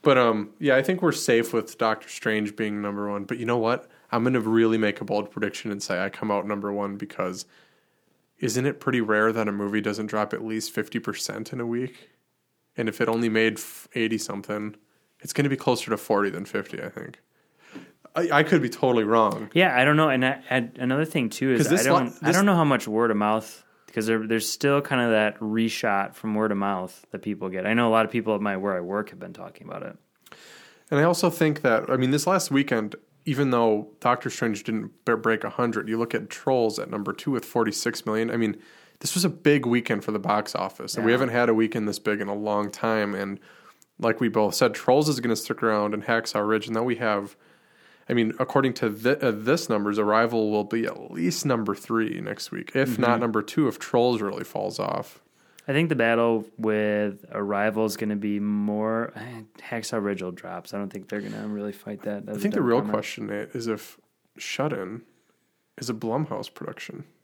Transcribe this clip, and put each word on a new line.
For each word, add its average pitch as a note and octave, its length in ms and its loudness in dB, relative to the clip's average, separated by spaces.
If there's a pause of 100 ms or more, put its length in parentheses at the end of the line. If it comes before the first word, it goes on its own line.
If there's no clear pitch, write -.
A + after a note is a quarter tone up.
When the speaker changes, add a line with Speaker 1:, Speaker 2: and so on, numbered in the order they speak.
Speaker 1:
But, C3+ 160 6
um, A2+ 400 2
yeah, C#3 180 4
I C3+ 60 4
think F#3 200 0
we're D#3+ 100 4
safe A#2 400 2
with - 260 -4
Doctor A2 300 -2
Strange G#2+ 480 -4
being G#2 260 -4
number G2+ 280 -4
one. G2+ 140 -6
But A#2+ 140 -6
you A#2+ 80 -6
know A#2+ 120 2
what? A#2 300 -2 (220)
I'm A#2 140 0
gonna B2+ 160 2
really A2+ 380 4
make G#2 220 0
a A2 40 -8
bold G2+ 260 -4
prediction G#2 400 -6
and G2+ 120 -6
say F#2 200 -2
I G2 60 -2
come G#2+ 220 -6
out G2+ 160 0
number G2+ 260 -4
one, G2+ 240 -4
because G2 500 -6 (920)
isn't B2+ 280 -2
it - 140 -4
pretty B2+ 200 0
rare G#2+ 320 2
that A2 160 0
a G2+ 40 -2
movie G2+ 280 -2
doesn't G#2 260 -4
drop G#2+ 280 -2
at A2 100 -8
least A2 280 -6
fifty - 260 -4
percent G#2+ 540 -8
in B2+ 80 -8
a A#2 60 -4
week? B2 440 -6 (680)
And A2+ 120 -2
if - 120 -6
it A2+ 80 2
only A2+ 200 2
made A2 300 4
f-, - 360 -16
eighty A2+ 240 0
something, G#2 560 -6 (460)
it's - 120 -12
gonna C#3+ 160 0
be C3+ 80 0
closer A#2+ 340 0
to A2 60 2
forty G2+ 320 2
than F#2 160 -6
fifty, - 380 -6
I - 80 -8
think. - 300 -14 (920)
I, E3+ 160 0
I D3+ 120 6
could D#3 180 4
be B2 80 -2
totally A#2+ 360 2
wrong. A2 500 4
Speaker 2:
Yeah, E3+ 240 6
I B2+ 80 6
don't D3+ 100 6
know. D#3 140 4
And B2+ 160 2
I, C3 240 -2
I, B2 260 0
another C3 300 0
thing, C3 240 -2
too, C3+ 220 0
is A#2+ 100 4
Speaker 1:
'Cause A2+ 80 4
this A2+ 160 4
Speaker 2:
I C3+ 60 6
Speaker 1:
li-, - 80 8
Speaker 2:
don't, A#2+ 220 -2
I - 40 0
Speaker 1:
this - 100 4
Speaker 2:
don't G3 80 6
know G3+ 120 6
how E3 80 6
much C3+ 220 2
word A2+ 240 2
of G#2+ 60 2
mouth, G#2+ 480 0 (260)
'cause A2 160 -2
there, A2 200 0
there's A2 200 0
still C#3+ 360 2
kind C3+ 180 0
of A#2 120 4
that G#2+ 280 4
reshot A2 720 0
from A2 200 -4
word G#2+ 180 2
of G2 60 0
mouth F#2+ 540 -4
that G2+ 100 -10
people G2+ 260 -6
get. F#2 180 -4
I G#2+ 60 2
know A#2 160 4
a A2+ 40 4
lot A2 120 6
of G2+ 60 -4
people A2 240 0
at G2 80 -2
my, G2 160 -2
where F#2+ 180 -2
I F2+ 40 -4
work G2 300 -6
have - 80 -20
been F2+ 140 -14
talking F2+ 340 -18
about F#2+ 180 -12
it. - 120 -14 (960)
Speaker 1:
And D3 100 4
I D#3 40 6
also E3+ 260 4
think D#3 320 2
that, A#2 260 4
I C3 80 2
mean, B2+ 140 2
this D3 160 2
last F#3 240 2
weekend, C3+ 460 0 (280)
even C#3 260 0
though A2 380 2 (120)
Doctor B2 280 0
Strange A2 360 -2
didn't G#2+ 260 -4 (160)
b-, A#2+ 80 4
break A2 300 0
a G#2 60 -4
hundred, A2+ 380 -2
you A2 80 -2
look A#2 180 -2
at - 140 -4
Trolls A2+ 500 0
at G#2 120 -6
number G2+ 240 -4
two - 160 -6
with B2 160 -2
forty-six - 580 -2
million. A2 280 -2
I A#2 40 -2
mean, A2 200 0 (420)
this - 160 -6
was F3+ 100 0
a F3+ 60 4
big D3 340 4
weekend A#2 400 0
for A2+ 60 -4
the G#2+ 80 -2
box G#2 380 -2
office, - 400 -6
and A2 100 0
we A#2 60 6
Speaker 2:
Yeah. B2 60 4
Speaker 1:
haven't B2+ 140 0
had A#2+ 160 4
a A2+ 60 6
weekend A2 340 2
this - 120 -4
big G#2+ 200 0
in G2+ 80 -4
a G2+ 60 -4
long G#2 360 -2
time. G#2+ 440 0
And G2 240 -6 (600)
like A2+ 200 0
we A#2+ 80 2
both G#2 280 2
said, B2 180 4
Trolls D3 340 4
is B2+ 120 -2
gonna A#2 160 0
stick - 260 -6
around G#2+ 320 2
and G#2 100 -6
Hacksaw A2+ 420 0
Ridge, A2 200 2
and A2+ 80 -6
then A2+ 100 0
we B2 120 0
have, G#2 400 -2 (720)
I B2+ 60 0
mean, A2+ 260 2
according C3 340 2
to A2+ 160 -2
thi-, A2 200 0 (140)
uh, B2 80 4
this B2 360 0
numbers, G#2 320 0
Arrival A2 500 2
will G#2 140 0
be A2+ 200 -2
at - 280 -8
least E3 340 -2
number A2 300 0
three A2 440 -2
next G#2 300 -8
week, - 240 -10
if B2+ 240 2
not A#2+ 120 4
Speaker 2:
Mm-hmm. A#2 100 4
Speaker 1:
number A2 220 0
two C#3+ 260 0
if - 100 -4
Trolls A#2+ 420 2
really G2+ 240 -4
falls - 360 -6
off. - 400 -6 (480)
Speaker 2:
I C#3 40 -2
think D#3+ 180 2
the D3+ 40 2
battle A#2 500 4 (140)
with G#2+ 720 0
Arrival G#2 540 0
is G#2+ 120 -2
gonna G#2+ 200 -2
be G#2 240 -2
more, G#2 720 -2
eh, A2+ 280 -12 (280)
Hacksaw A2+ 340 -4
Ridge G2 160 -2
will F#2 120 -8
drop, F2+ 340 -12
so - 100 -10
I G2+ 40 -4
don't G2 120 -8
think F#2+ 160 -12
they're G#2+ 120 -6
gonna G#2+ 260 -10
really G#2 240 -6
fight G2+ 320 -12
that. G#2 240 -8
That G#2 60 -10
Speaker 1:
I - 20 -8
Speaker 2:
was G2+ 80 -8
Speaker 1:
think G#2 120 0
Speaker 2:
a - 20 0
Speaker 1:
the - 40 0
Speaker 2:
dumb B2+ 80 2
Speaker 1:
real A#2 120 4
Speaker 2:
comment. G#2 140 -4
Speaker 1:
question G#2 360 -6
i-, G#2 160 -6 (100)
is A2+ 120 -6
if - 280 -6 (400)
Shut - 360 -4
In G2 300 -8 (760)
is A#2+ 100 -8
a A#2+ 60 -4
Blumhouse A#2 580 -4
production. - 520 -14 (200)